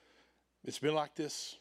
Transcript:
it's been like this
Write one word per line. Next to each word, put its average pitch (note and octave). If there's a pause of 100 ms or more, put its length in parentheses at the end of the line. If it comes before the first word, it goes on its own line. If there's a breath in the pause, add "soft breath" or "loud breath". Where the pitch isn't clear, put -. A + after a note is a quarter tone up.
(640 soft breath)
it's -
been D3+
like D3
this -